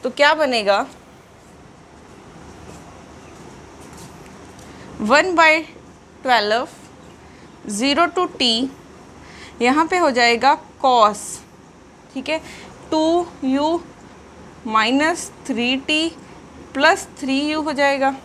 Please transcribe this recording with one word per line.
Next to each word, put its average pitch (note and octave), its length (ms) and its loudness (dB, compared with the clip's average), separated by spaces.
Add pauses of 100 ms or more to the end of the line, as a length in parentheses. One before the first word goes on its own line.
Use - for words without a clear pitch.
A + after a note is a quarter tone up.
तो B3+ 80 -4
क्या D4 240 2
बनेगा, A#3+ 520 0 (4000)
वन D4+ 320 2
बाय D#4+ 260 4 (600)
ट्वेल्व, A#3 440 0 (1040)
ज़ीरो C#4 360 0 (120)
to F4+ 100 -2 (120)
T, B3 100 2 (1120)
यहाँ D4 240 2
पे F#4 120 -2
हो D#4+ 120 4
जाएगा A#3+ 480 2 (260)
cos, G#3+ 340 4 (960)
ठीक C4+ 140 -10
है, D#4+ 120 -4 (500)
टू E4 360 0 (180)
यू D4 360 0 (840)
माइनस B3+ 640 0 (160)
थ्री B3 320 -2
टी D#4 300 -2 (680)
प्लस D#4 340 2 (100)
थ्री C4+ 240 -2
यू D4+ 200 -4
हो D4+ 100 -4
जाएगा। C4+ 420 0 (100)